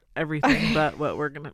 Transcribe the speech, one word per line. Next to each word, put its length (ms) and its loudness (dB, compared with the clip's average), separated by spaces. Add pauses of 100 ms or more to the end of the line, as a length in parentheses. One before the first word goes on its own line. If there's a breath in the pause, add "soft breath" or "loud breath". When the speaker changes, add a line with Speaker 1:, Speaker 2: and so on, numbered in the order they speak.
Speaker 1:
<laughs> 140 -14
Speaker 2:
everything 400 2
Speaker 1:
Okay. 200 0
Speaker 2:
but 240 0
what 180 -2
we're 120 -2
gonna 240 -12